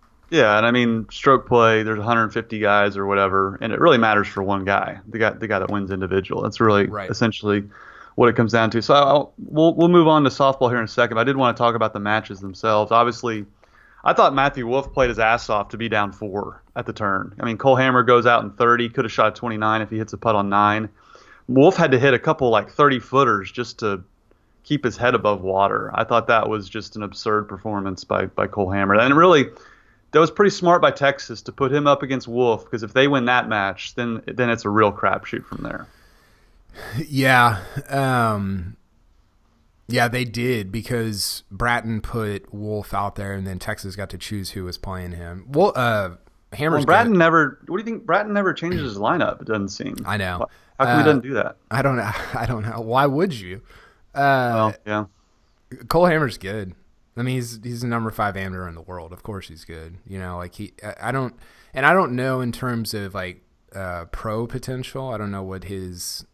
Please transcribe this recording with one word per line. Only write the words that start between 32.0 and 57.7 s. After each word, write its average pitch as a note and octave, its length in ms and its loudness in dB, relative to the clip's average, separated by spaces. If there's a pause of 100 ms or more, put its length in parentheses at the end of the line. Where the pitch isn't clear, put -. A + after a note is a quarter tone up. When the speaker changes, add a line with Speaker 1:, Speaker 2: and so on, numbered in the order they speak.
Speaker 1:
against C3 260 -6
Wolff, A#2 440 0
'cause A2 120 -6
if G#2 100 -10
they C3+ 140 4
win C3+ 180 2
that B2 240 0
match, G2 460 -4
then, A#2 300 -6
then A#2+ 240 -2
it's A#2 160 -2
a G#2 40 -2
real G#2 240 4
crapshoot - 520 -4
from - 180 -14
there. - 240 -12 (1200)
Speaker 2:
Yeah. C3 520 4 (300)
Um, A2 880 -2 (1080)
yeah, A#2+ 200 2
they B2+ 160 -2
did, A#2 480 -4
because A2 800 -6
Bratton A2+ 500 -2
put G#2 520 -6
Wolff G#2 400 -8
out G2+ 220 -4
there, G2 180 -8
and G2 120 -8
then F#2+ 140 -8
Texas G2+ 360 -10
got G2 160 -10
to F#2+ 60 -12
choose G2 340 -10
who F#2+ 120 -10
was F2+ 140 -10
playing F#2 360 -10
him. F2 360 -14
Well, E3 260 2
uh, A2 360 0 (420)
Hammer's D3 260 0
Speaker 1:
Well, C#3 60 0
Bratton A3 280 6
Speaker 2:
good. F#3 60 6
Speaker 1:
never, D#3+ 480 4
what F3 100 -6
do A3 40 -8
you G#3+ 40 -10
think? A3+ 200 -10
Bratton G#3 280 -2
never G3 200 0
changes E3+ 280 -6
his A2+ 160 -8
lineup, A#2 440 -2
it - 60 -18
doesn't G2+ 220 -2
seem. G#2 260 -10 (100)
Speaker 2:
I G#2 120 -4
know. F#2+ 300 -4 (320)
Speaker 1:
How C3+ 60 2
come A#2+ 120 4
he D3+ 40 4
Speaker 2:
Uh, D3 40 4
Speaker 1:
doesn't C#3+ 180 4
do C3+ 120 -8
that? - 220 -4 (140)
Speaker 2:
I B2+ 100 -2
don't C3 160 0
know. G#2 140 -4 (120)
<laughs> - 120 -14
I A#2 100 -4
don't A#2 180 -4
know. A2+ 180 -8
Why A#2+ 240 0
would D3+ 280 0
you? F#2+ 280 -14 (540)
Uh, - 20 -12 (380)
Speaker 1:
Well, A2 180 0 (120)
yeah. G#2+ 200 -4 (800)
Speaker 2:
Cole E3+ 180 2
Hammer's D#3 320 0
good. F#2+ 360 -10 (440)
I A#2+ 40 -6
mean, B2+ 140 -4
he's, A#2 280 -8
he's A#2+ 180 -10